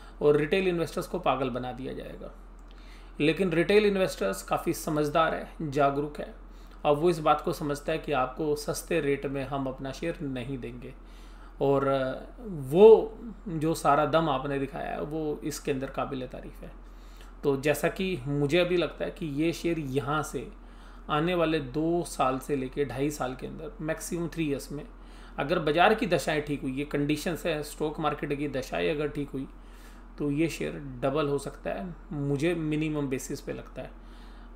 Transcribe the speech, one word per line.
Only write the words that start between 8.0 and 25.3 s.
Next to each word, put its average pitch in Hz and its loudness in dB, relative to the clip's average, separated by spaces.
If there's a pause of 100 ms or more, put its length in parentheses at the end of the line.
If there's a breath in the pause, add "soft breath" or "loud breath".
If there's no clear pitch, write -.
आपको 143 0
सस्ते 160 -2
रेट 139 0
में 135 -2
हम 135 -2
अपना 131 -6
शेयर 165 -6
नहीं 135 -4
देंगे, 120 -10 (680 loud breath)
और 139 6 (580)
वो 175 10 (300)
जो 160 0
सारा 147 6
दम 160 4
आपने 139 -2
दिखाया - -6
है, - -6
वो 151 -4
इसके - -4
अंदर 131 -2
काबिल 127 -4
तारीफ़ - -14
है। - -16 (600 loud breath)
तो 139 4
जैसा 147 2
कि 185 -2
मुझे 143 2
अभी 175 4
लगता 165 -2
है 170 -4
कि - -8
ये 151 0
शेयर 170 -2
यहाँ 139 0
से 120 -8 (580 loud breath)
आने 165 2
वाले 160 2
दो 156 0
साल 131 0
से 147 -2
लेके 131 -2
ढाई 131 -2
साल 131 -4
के 135 -10
अंदर, 147 -10 (100)
मैक्सिमम 160 -4
थ्री 160 -2
ईयर्स 131 -4
में, 147 -10 (520 loud breath)